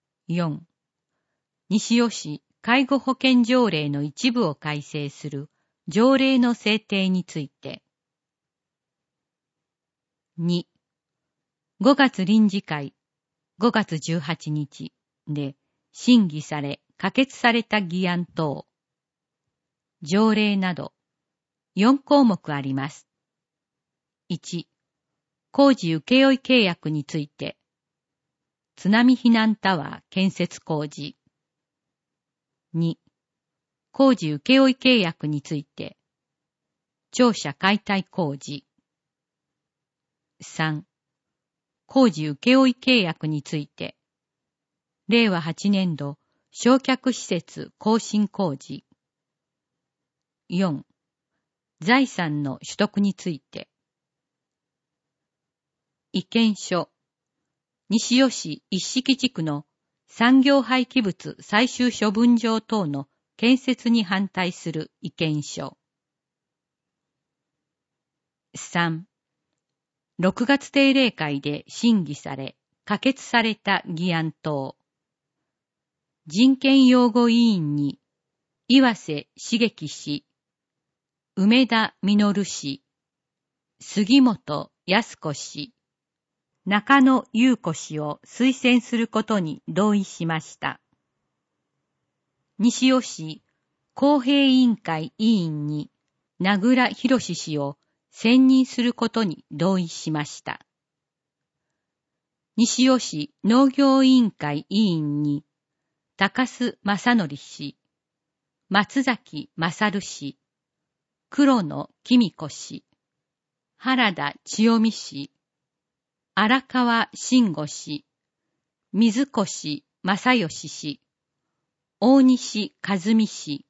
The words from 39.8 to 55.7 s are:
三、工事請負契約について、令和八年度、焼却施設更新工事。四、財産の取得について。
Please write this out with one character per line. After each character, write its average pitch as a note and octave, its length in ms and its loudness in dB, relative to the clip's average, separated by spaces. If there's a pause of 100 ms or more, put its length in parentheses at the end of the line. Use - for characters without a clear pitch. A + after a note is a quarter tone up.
三、 D#3 440 -6 (1040)
工 C4 240 4
事 D3+ 200 -6
請 A#3+ 260 2
負 C4 140 4
契 B3 320 0
約 D#3+ 260 -4
に D3+ 140 -4
つ - 140 -8
い D3 120 -6
て、 - 280 -14 (1120)
令 A3+ 220 2
和 F3 120 -2
八 E3 300 -4
年 F#3+ 240 0
度、 C#3+ 240 -10 (320)
焼 B3+ 340 2
却 C4 280 -2
施 - 140 -10
設 - 520 -8
更 A3 220 0
新 G#3+ 260 -2
工 E3 300 -4
事。 - 280 -16 (1600)
四、 F3 360 -4 (960)
財 B3 280 2
産 D3+ 340 -6
の C3+ 160 -8
取 - 180 -16
得 - 240 -2
に G2+ 140 -2
つ - 160 -8
い D3 80 -8
て。 - 300 -18 (2500)